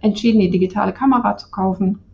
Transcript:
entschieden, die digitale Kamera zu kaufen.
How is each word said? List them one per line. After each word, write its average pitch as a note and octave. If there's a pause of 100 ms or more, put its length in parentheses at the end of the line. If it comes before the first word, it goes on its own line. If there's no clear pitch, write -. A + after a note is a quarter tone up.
entschieden, G#3+
die F3+
digitale F#3+
Kamera A#3+
zu -
kaufen. F#3+ (140)